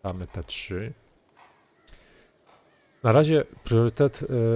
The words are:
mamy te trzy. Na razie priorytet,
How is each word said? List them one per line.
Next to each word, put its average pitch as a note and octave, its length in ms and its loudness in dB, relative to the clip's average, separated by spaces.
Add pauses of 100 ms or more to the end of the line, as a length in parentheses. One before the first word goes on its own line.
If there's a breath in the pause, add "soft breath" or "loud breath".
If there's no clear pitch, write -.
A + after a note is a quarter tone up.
mamy F#2 240 -8
te - 160 -12
trzy. - 500 -10 (2000 loud breath)
Na A#2 80 4
razie D3+ 320 4 (200)
priorytet, A#2+ 600 0 (320)